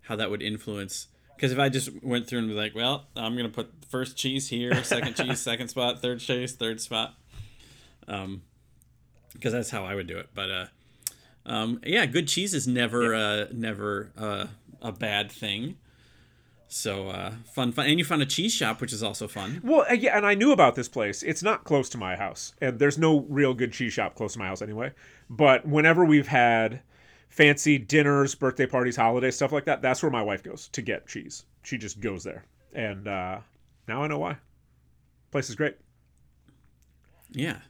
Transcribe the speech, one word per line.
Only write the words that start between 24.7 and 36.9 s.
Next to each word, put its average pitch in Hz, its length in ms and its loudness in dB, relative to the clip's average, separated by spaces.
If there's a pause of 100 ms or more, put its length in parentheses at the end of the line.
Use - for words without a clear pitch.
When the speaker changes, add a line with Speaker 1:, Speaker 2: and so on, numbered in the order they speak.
Speaker 2:
But 131 360 6
whenever 160 380 6
we've 147 240 8
had 117 540 4 (480)
fancy 147 480 6
dinners, 143 560 4
birthday 131 320 0
parties, 123 300 0
holidays, 123 400 2
stuff 139 160 0
like 143 140 -2
that, 143 140 0
that's 131 220 2
where - 80 2
my 117 120 0
wife 101 200 -2
goes - 260 -14
to - 140 -8
get 110 240 -4
cheese. - 380 -14 (180)
She 127 160 -8
just 101 220 -10
goes 98 240 -4
there. - 200 -12 (300)
And, 104 340 -6
uh, 95 320 -4 (460)
now 123 160 -4
I 151 40 -2
know 151 120 -4
why. 160 180 -4 (960)
Place 139 180 -2
is 117 60 -10
great. 151 220 -2 (1500)